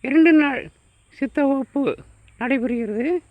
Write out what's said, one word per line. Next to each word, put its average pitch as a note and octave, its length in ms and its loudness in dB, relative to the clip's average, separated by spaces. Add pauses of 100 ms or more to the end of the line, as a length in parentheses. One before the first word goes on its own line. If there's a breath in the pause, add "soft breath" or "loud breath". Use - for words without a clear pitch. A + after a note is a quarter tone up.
இரண்டு D#4+ 320 4
நாள் D4 360 0 (400)
சித்த C#4 360 -4
வகுப்பு C4+ 520 -2 (420)
நடைபெறுகிறது. A#3+ 760 -4 (140)